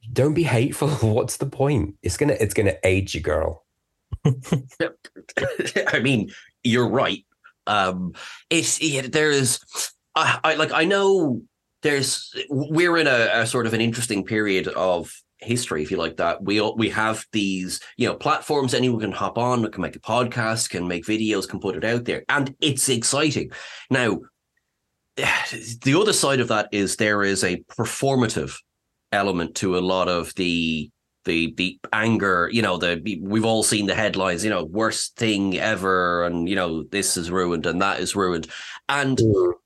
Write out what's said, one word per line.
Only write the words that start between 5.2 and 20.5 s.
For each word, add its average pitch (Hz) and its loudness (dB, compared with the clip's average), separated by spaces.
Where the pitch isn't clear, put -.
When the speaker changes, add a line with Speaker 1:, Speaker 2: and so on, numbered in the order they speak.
Speaker 2:
mean, 123 2
you're 117 4
right. 101 0
Um, 92 0
it's, 156 0
yeah, 143 0
there 151 2
is, 135 2
I, 143 2
I, 160 4
like, 151 -2
I 160 2
know 190 2
there's, 139 -2
we're 156 2
in 156 4
a, 117 4
a 113 2
sort 120 0
of 107 0
an 110 2
interesting 113 0
period 101 0
of 87 0
history, 117 -2
if 76 -4
you 95 -2
like 82 -4
that. 98 0
We 101 2
all, 107 0
we 110 0
have 110 -2
these, 95 -2
you 120 0
know, 90 -2
platforms 143 0
anyone 123 2
can 107 -2
hop 95 -4
on, 123 0
can 98 -8
make 78 -6
a - -16
podcast, 113 -2